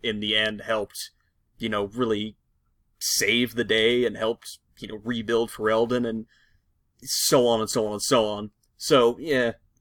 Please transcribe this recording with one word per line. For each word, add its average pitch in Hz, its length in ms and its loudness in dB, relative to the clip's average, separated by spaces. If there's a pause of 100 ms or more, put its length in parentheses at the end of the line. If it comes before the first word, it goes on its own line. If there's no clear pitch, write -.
in 107 160 -4
the 107 160 -2
end, 107 300 -2
helped, - 460 -4 (480)
you 117 100 -4
know, 104 160 -2
really 107 500 -2 (640)
save 117 560 0
the 117 80 -2
day 113 420 4
and 104 120 -4
helped, 110 420 -6 (200)
you 113 100 -14
know, 110 120 -12
rebuild 113 500 -2
Ferelden 117 560 2
and 113 180 -6 (800)
so 131 440 2
on 113 140 2
and 107 80 -4
so 113 160 0
on 104 80 -4
and 104 80 -6
so 120 260 4
on. 104 240 -6 (240)
So, 123 440 4
yeah, 127 340 0 (280)